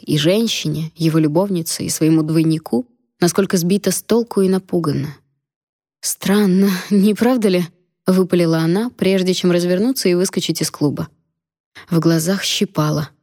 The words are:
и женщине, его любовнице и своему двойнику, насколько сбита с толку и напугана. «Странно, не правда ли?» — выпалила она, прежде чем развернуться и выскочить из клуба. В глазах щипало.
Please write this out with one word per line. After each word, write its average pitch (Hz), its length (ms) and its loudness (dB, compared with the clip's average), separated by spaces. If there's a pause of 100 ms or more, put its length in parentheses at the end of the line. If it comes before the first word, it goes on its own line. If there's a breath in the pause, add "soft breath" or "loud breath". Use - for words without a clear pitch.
и 151 160 -2
женщине, 160 800 -2
его 160 220 0
любовнице 165 680 -2
и - 40 -6
своему 160 340 2
двойнику, 160 640 0 (340)
насколько 190 360 0
сбита 185 340 0
с - 120 -4
толку 226 400 0
и 190 60 2
напугана. 151 680 -2 (840)
«Странно, 196 680 2 (200)
не 202 240 4
правда 233 340 2
ли?» — 180 160 2 (420)
выпалила 175 520 2
она, 185 320 0
прежде 190 420 0
чем 180 180 0
развернуться 180 600 0
и 175 40 2
выскочить 175 460 -2
из 160 100 -4
клуба. - 380 -4 (800 loud breath)
В 165 120 0
глазах 165 420 0
щипало. 156 640 -4 (140)